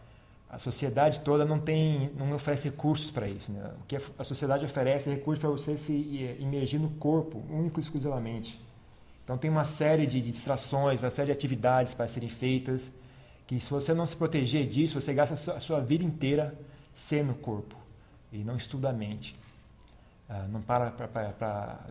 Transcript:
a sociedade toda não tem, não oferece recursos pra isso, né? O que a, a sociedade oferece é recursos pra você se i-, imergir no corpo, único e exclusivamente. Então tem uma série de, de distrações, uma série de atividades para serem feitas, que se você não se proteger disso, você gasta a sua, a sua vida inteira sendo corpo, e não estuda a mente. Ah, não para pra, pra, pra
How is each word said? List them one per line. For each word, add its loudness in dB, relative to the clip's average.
a -12
sociedade 2
toda 6
não 4
tem, 2
não 0
oferece 0
recursos 0
pra -2
isso, -8
né? -8
O -16
que -6
a, -4
a -4
sociedade 0
oferece 2
é 2
recursos -2
pra 2
você 0
se -4
i-, -2
imergir 0
no 0
corpo, 0
único 0
e 0
exclusivamente. -4
Então -4
tem 0
uma 4
série 4
de, 2
de -2
distrações, 0
uma 0
série 0
de 2
atividades 2
para -2
serem -4
feitas, -2
que -2
se -8
você 2
não 2
se -4
proteger 2
disso, 2
você -2
gasta 4
a -4
sua, -4
a -8
sua 0
vida 2
inteira 0
sendo 0
corpo, -6
e -6
não -4
estuda -2
a -2
mente. -6
Ah, -6
não -4
para 2
pra, -8
pra, -4
pra -4